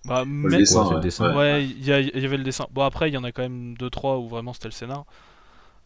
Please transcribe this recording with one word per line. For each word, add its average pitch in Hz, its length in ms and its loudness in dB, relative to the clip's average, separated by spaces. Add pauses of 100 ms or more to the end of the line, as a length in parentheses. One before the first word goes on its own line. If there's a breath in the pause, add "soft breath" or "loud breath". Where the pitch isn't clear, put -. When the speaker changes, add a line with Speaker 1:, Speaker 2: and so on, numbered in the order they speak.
Speaker 1:
Bah, 131 220 0
Speaker 2:
Le 135 60 -6
Speaker 1:
mais 147 260 4
Speaker 2:
dessin, 101 240 8
Speaker 3:
Ouais, 101 60 4
c'est - 40 0
le 82 60 2
Speaker 2:
ouais. 82 60 0
Speaker 3:
dessin. 87 260 0
Speaker 2:
Ouais. 82 80 2
Speaker 1:
ouais, 143 280 4
il 131 200 -8
y 143 80 4
a, 139 80 6
il 135 180 -2
y 131 60 0
avait 135 100 0
le 135 80 -4
dessin. 131 280 -4
Bon, 135 100 -2
après, 139 280 0
il 147 40 -2
y 135 40 -4
en 127 60 -6
a 123 80 -6
quand 127 120 -6
même 120 340 -8
deux, 123 120 -6
trois 135 280 -2
où 120 100 -6
vraiment 117 240 -8
c'était - 160 -12
le 110 60 -10
scénar. 139 320 -10 (800 soft breath)